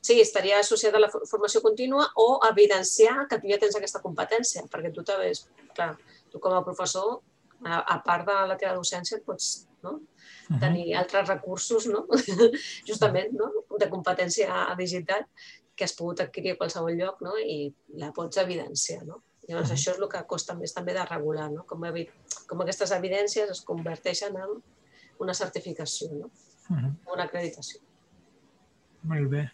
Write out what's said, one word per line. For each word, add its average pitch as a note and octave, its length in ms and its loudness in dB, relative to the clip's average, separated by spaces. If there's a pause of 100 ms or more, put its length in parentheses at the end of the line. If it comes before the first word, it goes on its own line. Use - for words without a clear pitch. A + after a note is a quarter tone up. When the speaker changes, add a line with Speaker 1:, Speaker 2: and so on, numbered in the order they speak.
Speaker 1:
Sí, A#3+ 180 6
estaria G3 380 6
associat G#3 380 4
a G#3+ 40 8
la G#3 100 8
for-, - 200 -6
formació G#3 320 0
contínua B3+ 540 4
o A#3+ 260 6
a A3+ 80 6
evidenciar A3 800 6
que A#3 80 0
tu G3+ 100 -4
ja G3+ 140 2
tens G#3 160 2
aquesta G3 240 -6
competència, F#3+ 640 -2
perquè D#3+ 260 -8
tu E3+ 140 -12
també, F#3+ 240 0 (460)
clar, E3+ 160 -2 (400)
tu - 100 -14
com F#3 160 2
a F3 80 2
professor, F#3 540 -4 (420)
a, E3+ 180 -2
a - 220 0
part E3+ 240 0
de G3 120 2 (120)
la F#3+ 80 -2
teva F#3+ 160 -2
docència, F3+ 460 -4
et - 60 -14
pots, - 420 -6 (160)
no? D4+ 160 -8 (500)
Speaker 2:
Mhm. C#3+ 100 2
Speaker 1:
tenir E3+ 360 2
altres F3+ 340 2
recursos, F#3+ 580 0
no? G#3+ 220 0
<laughs> A#3 800 4
Justament, G#3+ 440 2
no? G#4 180 -2 (280)
De G3+ 100 4
competència F#3 600 0 (280)
digital F3+ 460 -2 (520)
que F#3+ 100 -2
has - 80 -6
pogut E3+ 260 -6
adquirir F3+ 360 -4
a - 20 -20
qualsevol E3+ 400 -2
lloc, F#3 240 -4
no? F#3 160 -6
I D3+ 340 -4 (300)
la D3 100 -8
pots E3+ 260 -4
evidenciar, F3+ 680 -2
no? D#3+ 160 -16 (260)
Llavors, E3 220 -2
Speaker 2:
Mhm. B2 80 0
Speaker 1:
això F3+ 160 -2
és - 60 -6
el G3+ 100 -2
que F3 180 -8
costa F3 280 -6
més E3+ 180 -8
també F3+ 200 -6
de F#3 120 -2
regular, D#3 460 -4
no? D#3+ 140 -10
Com E3 200 -10
evi-, E3+ 240 -6 (380)
com F3 140 -6
aquestes F#3 300 -2
evidències G3+ 580 0
es F3+ 120 -8
converteixen E3+ 720 -6
en G3+ 260 -8 (580)
una F#3 140 -4
certificació, E3 800 -6
no? D#3 180 -12 (380)
Speaker 2:
Mhm. C#3+ 280 0 (160)
Speaker 1:
Una F3+ 100 -4
acreditació. - 560 -8 (1200)
Speaker 2:
Molt D3+ 260 0
bé. C#3+ 240 -2